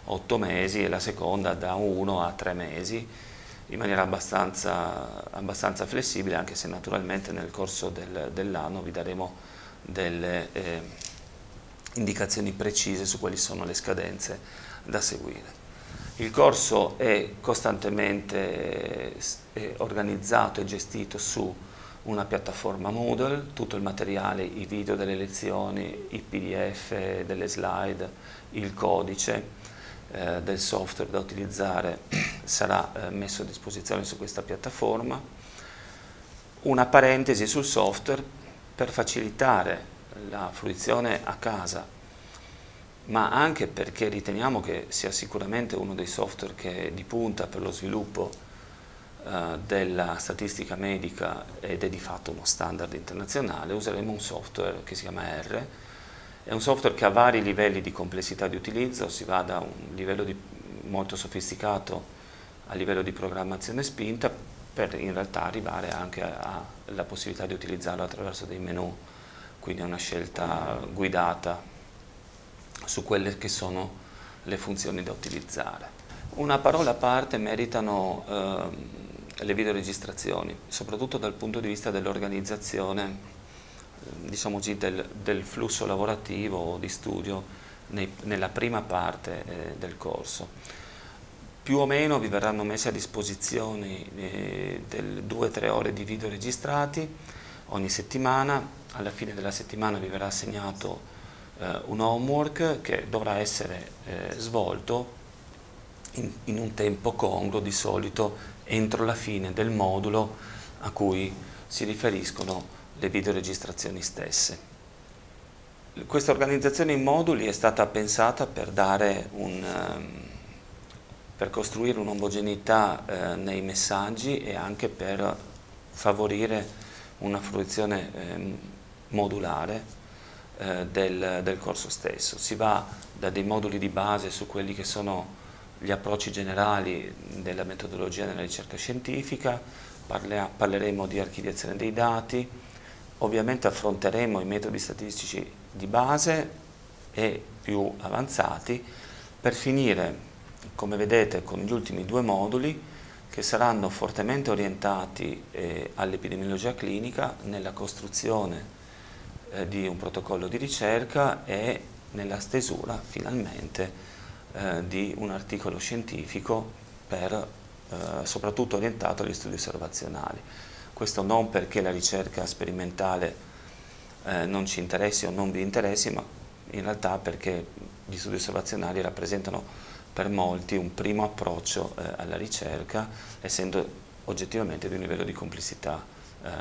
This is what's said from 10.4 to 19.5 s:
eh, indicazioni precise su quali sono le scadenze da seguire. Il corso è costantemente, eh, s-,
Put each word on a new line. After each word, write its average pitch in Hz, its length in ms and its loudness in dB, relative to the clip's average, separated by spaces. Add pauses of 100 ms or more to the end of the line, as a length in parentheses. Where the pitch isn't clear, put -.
eh, 85 280 -2 (1120)
indicazioni 104 580 2
precise 98 520 2
su - 140 0
quali 92 180 0
sono 90 280 0
le 87 100 -2
scadenze 92 680 -2 (440)
da - 180 0
seguire. - 540 -4 (600)
Il 113 140 -2
corso 120 680 8
è 107 420 6
costantemente, 101 1700 0
eh, - 60 -10
s-, - 160 -4 (160)